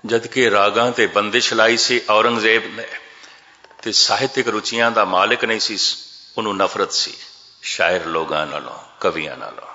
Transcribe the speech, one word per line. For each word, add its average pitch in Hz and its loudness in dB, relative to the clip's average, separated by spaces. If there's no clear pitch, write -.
ਜਦ 113 0
ਕਿ 123 2
ਰਾਗਾਂ 104 4
ਤੇ 117 2
ਬੰਦਿਸ਼ 104 0
ਲਾਈ 113 4
ਸੀ 120 0
ਔਰੰਗਜ਼ੇਬ 110 2
ਨੇ, 110 -12
ਤੇ 110 -6
ਸਾਹਿਤਿਕ 120 0
ਰੁਚੀਆਂ 117 0
ਦਾ 110 4
ਮਾਲਕ 101 2
ਨਹੀਂ 113 -2
ਸੀ, 104 -4
ਉਹਨੂੰ 107 -4
ਨਫ਼ਰਤ 95 0
ਸੀ - -4
ਸ਼ਾਇਰ 87 -2
ਲੋਕਾਂ 78 -2
ਨਾਲੋਂ, 69 -12
ਕਵੀਆਂ 80 -4
ਨਾਲੋਂ - -16